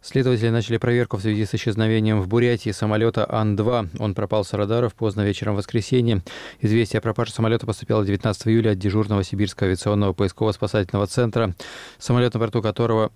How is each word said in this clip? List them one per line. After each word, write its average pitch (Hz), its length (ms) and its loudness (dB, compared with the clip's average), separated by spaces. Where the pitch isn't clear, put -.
Следователи 123 480 2
начали 113 300 0
проверку 120 400 0
в - 20 -4
связи 107 240 0
с - 80 -8
исчезновением 110 680 2
в 92 60 -4
Бурятии 120 420 2
самолёта 107 600 0
Ан-два. 107 580 0
Он 104 160 -2
пропал 104 280 0
с - 120 -6
радаров 110 400 0
поздно 104 260 -2
вечером 101 320 0
в 98 60 -2
воскресенье. 117 640 0
Известие 113 360 2
о - 40 -4
пропаже 113 300 -2
самолёта 113 340 0
поступило 107 400 -2
девятнадцатого 101 440 0
июля 110 200 4
от 101 80 0
дежурного 101 440 0
Сибирского 98 440 -2
авиационного 101 480 2
поисково-спасательного 101 920 0
центра. 113 460 0
Самолёт, 123 340 2
на 113 80 -2
борту 113 220 0
которого 110 540 0